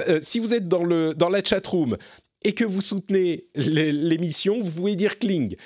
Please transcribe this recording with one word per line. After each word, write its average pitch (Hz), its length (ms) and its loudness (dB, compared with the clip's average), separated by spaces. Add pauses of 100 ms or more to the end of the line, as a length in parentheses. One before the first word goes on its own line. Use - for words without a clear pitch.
euh, 160 120 4
si 233 180 -2
vous 226 140 0
êtes 220 140 0
dans 175 160 2
le, 165 300 2
dans 170 160 2
la 196 120 0
chatroom 175 540 0 (480)
et 208 80 2
que 233 140 0
vous 196 160 -2
soutenez 190 640 -2 (100)
l'é-, 151 380 2
l'émission, 165 680 0
vous 190 120 -4
pouvez 185 260 -2
dire 196 220 0
cling. 160 360 0 (100)